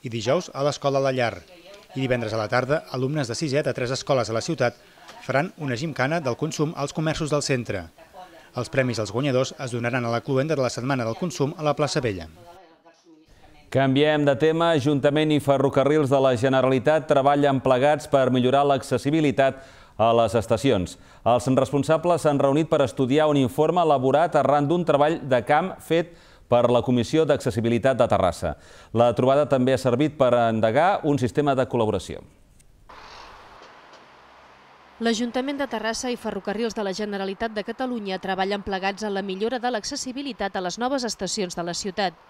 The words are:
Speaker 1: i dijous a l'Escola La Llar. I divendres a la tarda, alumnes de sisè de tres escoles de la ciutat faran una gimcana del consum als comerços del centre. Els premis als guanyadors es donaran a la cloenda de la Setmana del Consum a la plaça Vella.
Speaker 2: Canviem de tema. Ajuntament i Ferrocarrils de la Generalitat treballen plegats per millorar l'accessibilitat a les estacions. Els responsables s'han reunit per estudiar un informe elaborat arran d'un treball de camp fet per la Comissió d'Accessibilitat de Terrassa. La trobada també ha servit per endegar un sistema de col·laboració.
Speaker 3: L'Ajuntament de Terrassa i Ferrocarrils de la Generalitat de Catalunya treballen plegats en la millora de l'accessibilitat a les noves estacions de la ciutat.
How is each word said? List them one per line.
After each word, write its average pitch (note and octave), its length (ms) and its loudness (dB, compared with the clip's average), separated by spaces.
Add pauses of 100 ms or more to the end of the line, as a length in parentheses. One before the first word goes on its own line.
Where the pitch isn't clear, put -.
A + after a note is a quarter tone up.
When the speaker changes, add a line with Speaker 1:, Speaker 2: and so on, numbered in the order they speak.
Speaker 1:
i C3 80 -12
dijous A#2 440 -2
a C3+ 100 -4
l'Escola C#3 400 0
La C3+ 80 0
Llar. A2+ 300 -2 (540)
I C3+ 40 -4
divendres A#2+ 320 -2
a A2 80 -2
la G#2+ 80 -2
tarda, B2 380 0 (100)
alumnes C3 320 -4
de A2+ 80 -6
sisè D3 300 -2
de C3 100 -2
tres B2 160 -6
escoles B2 400 -2
de A2+ 60 -2
la A2 40 -2
ciutat C3 380 -2 (460)
faran C#3 320 -2
una C3+ 180 -4
gimcana D3 480 -4
del B2 160 -4
consum D#3 380 -2
als C#3 180 -6
comerços D#3 340 -4
del D3 140 0
centre. A2 400 -4 (720)
Els B2 160 -6
premis B2 320 0
als G2 80 -6
guanyadors B2+ 480 -2
es B2 160 -8
donaran A#2+ 320 -4
a A#2 60 -2
la A#2 100 -4
cloenda C#3 320 -2
de C3 80 -2
la A#2+ 80 -2
Setmana B2+ 320 -4
del A2+ 160 -4
Consum D#3 380 -4
a D3+ 100 -4
la C#3+ 80 0
plaça D3+ 240 -2
Vella. F#2+ 300 -6 (1400)
Speaker 2:
Canviem C#3+ 540 2
de C#3 160 2
tema. D#3+ 320 2
Ajuntament D3 640 2
i C#3+ 80 0
Ferrocarrils C#3 680 2
de C3+ 140 4
la C3 160 4
Generalitat C3 720 2
treballen C#3 480 4
plegats C#3 480 2
per C3 240 2
millorar B2+ 340 4
l'accessibilitat C3+ 960 0 (400)
a A2+ 60 6 (100)
les A2+ 160 2
estacions. A2 640 0 (340)
Els A#2+ 240 2
responsables D3+ 720 0
s'han D3 160 2
reunit C#3 280 2
per D#3 140 0
estudiar C#3 480 2
un D3 80 4
informe D#3 460 2
elaborat C#3+ 560 2
arran C#3+ 280 2
d'un F3 160 0
treball D3+ 360 2 (100)
de B2 160 4
camp E3 320 0
fet E3 380 -2 (340)
per A#2+ 220 4
la A#2+ 100 6
Comissió B2+ 420 2
d'Accessibilitat A#2+ 760 0
de A#2+ 100 6
Terrassa. F2+ 460 0 (420)
La A#2+ 160 6
trobada C3 320 4
també C3 300 2
ha - 20 -2
servit C#3 400 0
per B2 160 4 (140)
endegar A2+ 560 2
un C#3+ 160 2
sistema C#3+ 360 0
de B2+ 140 0
col·laboració. G#2+ 540 -2 (2750)
Speaker 3:
L'Ajuntament B3 600 -2
de C4+ 80 -4
Terrassa A3 400 -6
i A#3+ 80 -4
Ferrocarrils G#3 560 -6
de G#3 140 -4
la F#3+ 100 -6
Generalitat G#3 560 -6
de G#3 140 -6
Catalunya A3+ 500 -6
treballen F#3+ 480 -4
plegats G3 380 -6
en G#3 100 -4
la F#3+ 80 -4
millora G#3 380 -4
de B3 100 -4
l'accessibilitat B3 840 -8
a F#3 100 -4
les F3+ 140 -6
noves B3+ 260 -2
estacions F#3+ 500 -6
de F3 120 -6
la E3+ 100 -8
ciutat. F#3 400 -4 (120)